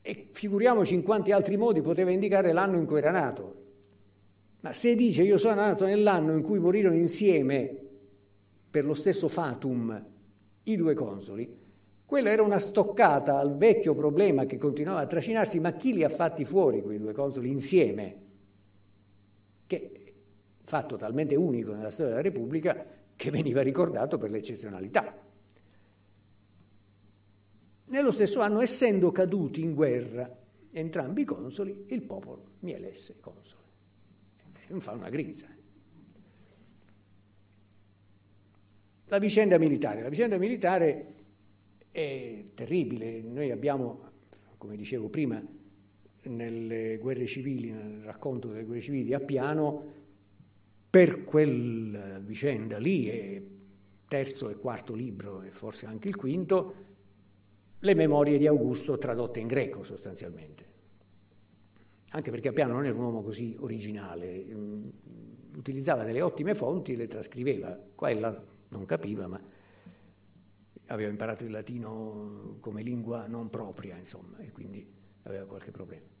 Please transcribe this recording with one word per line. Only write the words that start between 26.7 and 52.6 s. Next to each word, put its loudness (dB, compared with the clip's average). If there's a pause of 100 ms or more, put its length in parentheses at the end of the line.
Nello 2
stesso 2
anno, 4
essendo 4
caduti 0
in -2
guerra 0 (420)
entrambi -4
i 2
consoli, -8
il -6
popolo -14 (100)
mi -8
elesse -16
console. -20 (920)
E -20
non -8
fa -10
una -10
grinza. -8 (3500)
La 2
vicenda 6
militare. 2
La -6
vicenda 0
militare 0 (760)
è -8 (100)
terribile. -4
Noi -6
abbiamo, -2 (580)
come -14
dicevo -6
prima, -2 (840)
nelle -6
guerre -4
civili, -6
nel -12
racconto -8
delle -10
guerre -8
civili -4
di -2
Appiano, -2 (1040)
per 8
quel 0
vicenda -4